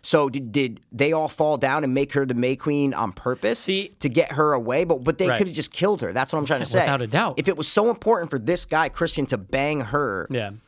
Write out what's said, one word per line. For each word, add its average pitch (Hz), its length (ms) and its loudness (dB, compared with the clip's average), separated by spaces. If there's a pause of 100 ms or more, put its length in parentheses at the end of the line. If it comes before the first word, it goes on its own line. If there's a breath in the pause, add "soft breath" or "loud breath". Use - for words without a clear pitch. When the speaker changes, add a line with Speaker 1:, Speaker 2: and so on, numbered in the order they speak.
Speaker 1:
So 147 280 2
did, 123 240 -6
did 127 260 -2 (120)
they 139 200 2
all 156 160 0
fall 151 300 0
down 139 260 0
and 127 100 0
make 139 200 0
her 139 120 2
the 127 80 -2
May 123 220 0
Queen 143 380 0
on 110 180 -4
purpose - 480 -2
Speaker 2:
See 190 300 -4 (100)
Speaker 1:
to - 80 -2
get 143 240 2
her 147 220 4
away? 127 320 0
But, 147 180 0
but 156 140 0
they 185 100 2
Speaker 2:
Right. 123 100 4
Speaker 1:
could 190 100 2
have 170 80 -8
just - 180 -4
killed 196 280 0
her. 90 120 -4
That's 127 180 -2
what 160 80 -2
I'm 151 60 -2
trying 131 160 0
to 117 40 -4
say. - 180 2
Speaker 2:
Without 139 180 2
a 117 60 -4
doubt. 151 300 0
Speaker 1:
If 165 120 0
it 175 80 -2
was 151 100 -4
so 214 220 4
important 214 420 0
for 139 80 -2
this 151 260 -2
guy, 156 220 0
Christian, 156 400 -2
to 127 100 -2
bang 139 440 -2
her, 113 500 -2
Speaker 2:
Yeah. 110 200 -4 (160)